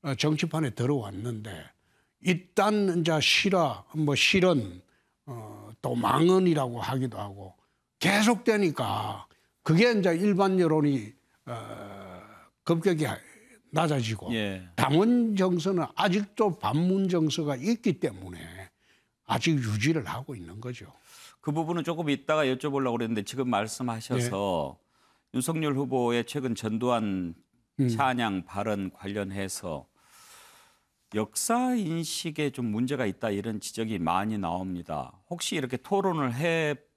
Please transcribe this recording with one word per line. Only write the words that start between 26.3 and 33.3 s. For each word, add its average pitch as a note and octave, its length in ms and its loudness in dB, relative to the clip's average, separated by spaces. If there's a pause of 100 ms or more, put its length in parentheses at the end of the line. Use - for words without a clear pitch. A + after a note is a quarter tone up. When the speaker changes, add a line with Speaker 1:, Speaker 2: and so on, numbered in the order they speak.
Speaker 2:
전두환 G#2+ 800 -2 (460)
Speaker 1:
음. C3 80 4
Speaker 2:
찬양 A#2 560 0
발언 G2+ 480 -4
관련해서 G2 960 -8 (1300)
역사 A#3 600 0
인식에 D#3+ 760 -4
좀 B2+ 160 -6
문제가 A#2+ 400 -2
있다 G#2 240 -2